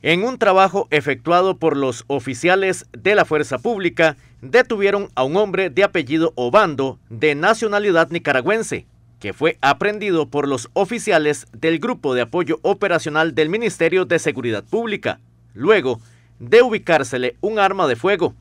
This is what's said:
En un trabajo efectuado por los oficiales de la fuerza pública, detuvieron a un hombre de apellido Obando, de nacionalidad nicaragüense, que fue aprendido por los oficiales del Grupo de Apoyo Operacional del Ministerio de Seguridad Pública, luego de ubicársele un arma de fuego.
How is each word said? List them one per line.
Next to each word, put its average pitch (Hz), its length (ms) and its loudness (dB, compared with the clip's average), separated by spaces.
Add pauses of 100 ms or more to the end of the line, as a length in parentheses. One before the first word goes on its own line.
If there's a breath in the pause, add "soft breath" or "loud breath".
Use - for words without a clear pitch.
En 175 180 0
un 247 140 -4
trabajo 190 540 2
efectuado 151 640 0
por 151 220 0
los 131 300 -4
oficiales 175 840 -2
de 185 220 0
la 185 100 4
fuerza 147 320 -2
pública, 170 600 0 (240 soft breath)
detuvieron 202 720 0
a 127 100 0
un 139 140 -2
hombre 190 320 0
de 180 120 0
apellido 160 520 0
Obando, 131 640 0 (100)
de 143 260 0
nacionalidad 202 760 0
nicaragüense, 170 760 -2 (340)
que 98 140 -10
fue 165 300 -2
aprendido 180 680 0
por 139 180 -2
los 131 280 -4
oficiales 185 800 0
del 160 240 0
Grupo 151 340 -4
de 127 80 2
Apoyo 156 400 -2
Operacional 160 760 0
del 156 140 0
Ministerio 185 560 0
de 170 140 0
Seguridad 117 440 -4
Pública, 196 580 -4 (340)
luego 131 480 0 (360 soft breath)
de 120 220 4
ubicársele 135 800 0
un 214 180 -2
arma 190 280 2
de 123 100 0
fuego. 175 440 0